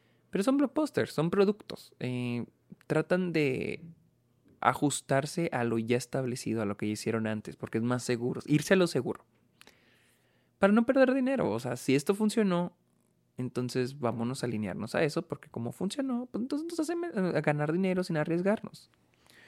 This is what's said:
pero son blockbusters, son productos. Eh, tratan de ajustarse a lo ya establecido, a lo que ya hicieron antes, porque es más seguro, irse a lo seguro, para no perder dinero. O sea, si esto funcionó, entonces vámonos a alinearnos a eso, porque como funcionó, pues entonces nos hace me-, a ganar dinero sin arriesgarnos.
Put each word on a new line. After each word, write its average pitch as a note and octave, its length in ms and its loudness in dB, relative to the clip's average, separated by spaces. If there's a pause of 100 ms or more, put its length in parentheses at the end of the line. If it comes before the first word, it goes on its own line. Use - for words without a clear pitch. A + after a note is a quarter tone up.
(280)
pero F#3+ 160 -2
son C4+ 140 2
blockbusters, C#4+ 560 0
son D#3+ 160 0
productos. - 720 0
Eh, B2 440 -4 (420)
tratan F3 460 0
de D3 500 0 (760)
ajustarse C#3 920 2
a B2 120 0
lo A#2 140 0
ya A2+ 180 2
establecido, B2 640 -2
a G#2+ 60 -2
lo G2+ 100 -4
que G#2+ 120 -4
ya G#2+ 40 -2
hicieron A2 340 -2
antes, A2 300 -6
porque - 220 -6
es A2+ 60 -2
más B2 180 0
seguro, B2 420 -2
irse D3+ 300 4
a - 20 6
lo F3+ 100 6
seguro, B2 380 -2 (1300)
para G3 160 6
no A#3 100 6
perder C4 300 4
dinero. B3+ 360 0
O A2 100 -2
sea, B2 180 -4
si - 160 2
esto D3 200 2
funcionó, G3+ 600 0 (640)
entonces B2+ 640 -2
vámonos A#2+ 420 -2
a B2 60 -2
alinearnos G#2+ 460 -4
a - 80 4
eso, D#3+ 200 0
porque - 260 -10
como A#2 240 -8
funcionó, B3 580 -4
pues G#3 120 -6
entonces D4 260 -4
nos E4+ 100 -8
hace D#4+ 160 -2
me-, E4+ 120 -4
a F#3 340 0
ganar D3+ 320 0
dinero F#3 320 0
sin E3 140 -2
arriesgarnos. F3 720 -2 (580)